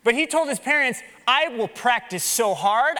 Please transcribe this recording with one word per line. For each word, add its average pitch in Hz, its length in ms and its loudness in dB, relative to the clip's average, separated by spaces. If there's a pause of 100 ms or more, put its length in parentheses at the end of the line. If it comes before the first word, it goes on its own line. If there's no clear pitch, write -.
But 233 100 4
he 302 120 0
told 311 220 0
his 269 120 -4
parents, 269 420 -2 (240)
"I 294 220 2
will 226 200 -4
practice 220 560 -2
so 214 300 0
hard. 214 460 2